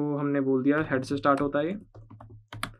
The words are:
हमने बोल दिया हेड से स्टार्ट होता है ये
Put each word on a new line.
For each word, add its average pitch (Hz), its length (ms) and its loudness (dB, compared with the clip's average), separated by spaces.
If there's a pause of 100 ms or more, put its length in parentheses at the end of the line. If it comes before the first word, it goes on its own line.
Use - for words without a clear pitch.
(180)
हमने 143 240 0
बोल 135 220 2
दिया 143 200 4
हेड 131 200 0
से 143 140 -4
स्टार्ट 143 240 2
होता 143 180 0
है 151 80 0
ये 180 60 -4 (1080)